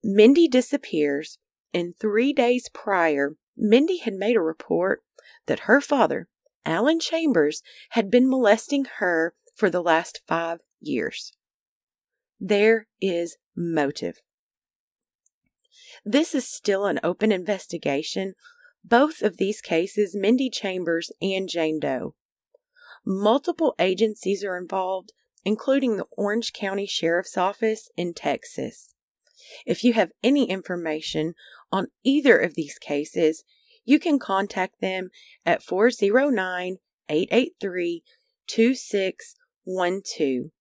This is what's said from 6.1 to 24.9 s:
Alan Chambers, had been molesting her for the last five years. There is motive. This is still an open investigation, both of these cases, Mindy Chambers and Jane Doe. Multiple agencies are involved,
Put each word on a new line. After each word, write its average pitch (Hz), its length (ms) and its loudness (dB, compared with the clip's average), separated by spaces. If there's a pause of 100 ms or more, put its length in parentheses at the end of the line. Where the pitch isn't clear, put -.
Alan 262 340 0
Chambers, 240 640 0 (280)
had 202 200 -2
been 247 180 6
molesting 262 560 2 (140)
her 170 360 0 (220)
for 196 140 2
the 175 120 -2
last 165 460 0
five 165 300 -4 (200)
years. - 540 -6 (1040)
There 214 500 2 (120)
is 170 380 -2 (180)
motive. 151 600 -2 (1900)
This 269 300 2
is 262 140 -2
still 202 380 -2
an 170 180 -2
open 208 260 0
investigation, 185 1040 -4 (500)
both 285 380 2
of 202 140 -2
these 202 240 -2
cases, 190 560 -2
Mindy 247 340 2
Chambers 175 680 -4
and 190 280 -4
Jane 156 300 -2
Doe. 135 360 -4 (920)
Multiple 226 720 0
agencies 190 640 0
are 185 140 -6
involved, 185 560 -6 (320)